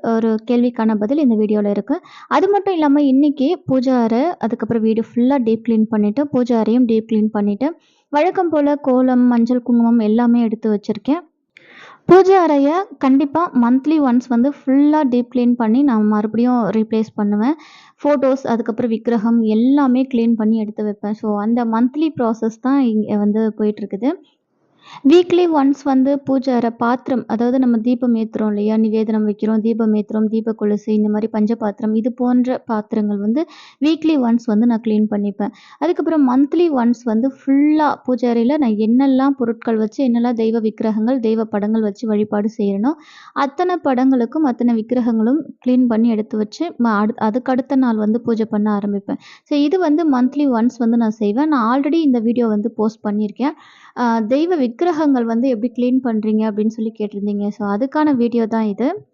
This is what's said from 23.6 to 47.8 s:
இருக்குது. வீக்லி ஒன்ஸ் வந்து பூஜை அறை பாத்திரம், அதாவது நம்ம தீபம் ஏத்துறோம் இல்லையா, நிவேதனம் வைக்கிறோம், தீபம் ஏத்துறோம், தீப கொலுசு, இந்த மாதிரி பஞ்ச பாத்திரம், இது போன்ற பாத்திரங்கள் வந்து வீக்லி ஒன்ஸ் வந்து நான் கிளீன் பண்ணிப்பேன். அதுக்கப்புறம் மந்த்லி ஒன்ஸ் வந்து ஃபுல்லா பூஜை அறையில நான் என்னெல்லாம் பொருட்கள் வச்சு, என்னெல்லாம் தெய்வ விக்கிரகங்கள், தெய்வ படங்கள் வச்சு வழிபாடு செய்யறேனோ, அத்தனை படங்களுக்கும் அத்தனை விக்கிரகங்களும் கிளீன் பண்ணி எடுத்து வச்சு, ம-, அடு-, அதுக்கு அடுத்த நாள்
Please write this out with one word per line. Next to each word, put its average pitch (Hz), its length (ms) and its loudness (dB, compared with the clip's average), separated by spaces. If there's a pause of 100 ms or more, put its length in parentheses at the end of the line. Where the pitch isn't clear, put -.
இருக்குது. 220 240 -4 (1000)
வீக்லி 349 440 4
ஒன்ஸ் 277 300 0
வந்து 277 360 0
பூஜை 269 340 -2
அறை 233 160 0
பாத்திரம், 240 580 -2
அதாவது 240 320 0
நம்ம 240 180 2
தீபம் 240 380 0
ஏத்துறோம் 220 320 -4
இல்லையா, 208 300 0
நிவேதனம் 220 500 0
வைக்கிறோம், 214 320 0
தீபம் 220 340 0
ஏத்துறோம், 214 320 -2
தீப 220 280 0
கொலுசு, 208 400 -2
இந்த 214 160 2
மாதிரி 214 180 -2
பஞ்ச 220 280 0
பாத்திரம், 220 380 -4
இது 226 200 -2
போன்ற 247 440 0
பாத்திரங்கள் 214 600 -4
வந்து 226 280 -2 (380)
வீக்லி 311 320 2
ஒன்ஸ் 233 300 0
வந்து 220 200 2
நான் 226 220 0
கிளீன் 214 220 2
பண்ணிப்பேன். 202 400 -4 (280)
அதுக்கப்புறம் 320 520 0
மந்த்லி 285 440 2
ஒன்ஸ் 240 300 0
வந்து 233 300 0
ஃபுல்லா 294 600 2 (100)
பூஜை 247 280 -2
அறையில 240 260 2
நான் 254 140 2
என்னெல்லாம் 262 640 2
பொருட்கள் 233 400 -2
வச்சு, 220 280 -2
என்னெல்லாம் 240 280 0
தெய்வ 220 260 0
விக்கிரகங்கள், 220 600 -2
தெய்வ 226 240 0
படங்கள் 214 380 -2
வச்சு 214 260 -4
வழிபாடு 208 500 -2
செய்யறேனோ, 202 360 -2 (400)
அத்தனை 359 500 -2
படங்களுக்கும் 262 640 0
அத்தனை 240 260 0
விக்கிரகங்களும் 233 680 0 (260)
கிளீன் 254 200 2
பண்ணி 226 220 2
எடுத்து 214 280 -4
வச்சு, 254 420 -6
ம-, 240 80 2
அடு-, 214 300 0
அதுக்கு 247 340 -2
அடுத்த 262 240 -4
நாள் 247 200 2